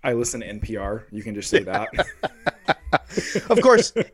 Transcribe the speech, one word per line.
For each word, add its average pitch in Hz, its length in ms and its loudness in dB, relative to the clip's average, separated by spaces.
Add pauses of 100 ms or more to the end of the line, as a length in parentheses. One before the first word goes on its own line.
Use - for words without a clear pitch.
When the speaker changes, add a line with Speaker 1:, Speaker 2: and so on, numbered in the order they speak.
Speaker 1:
I 127 100 0
listen 120 280 -2
to 90 60 -12
N 104 120 -10
P 110 180 -6
R. 101 340 -6
You 104 120 -10
can 107 100 -8
just 101 160 -8
say - 140 4
that. 98 260 -4
<laughs> 135 100 -2 (1500)
Speaker 2:
Of 233 120 6
course, 240 300 6 (220)